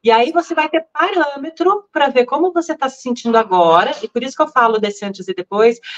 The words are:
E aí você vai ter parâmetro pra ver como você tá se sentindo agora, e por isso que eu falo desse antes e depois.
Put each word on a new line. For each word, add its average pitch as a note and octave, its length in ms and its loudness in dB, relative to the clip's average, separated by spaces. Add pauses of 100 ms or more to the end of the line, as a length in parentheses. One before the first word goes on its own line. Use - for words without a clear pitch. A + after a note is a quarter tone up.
E A3+ 80 4
aí A#3+ 220 4
você E4 220 -2
vai D#4 140 0
ter D#4+ 240 -2
parâmetro D#4+ 1000 -2
pra C#4+ 160 2
ver B3+ 160 2
como D#4 280 -2
você E4 240 -4
tá C4 120 -4
se - 140 -12
sentindo A#3 360 -2
agora, F3+ 540 2 (100)
e A3 60 -8
por A#3+ 140 -4
isso C4 140 -10
que D#4 60 0
eu D4+ 60 0
falo A3+ 300 2
desse G#3 260 -4
antes G3 240 -10
e F#3 60 -6
depois. G#3+ 440 0 (200)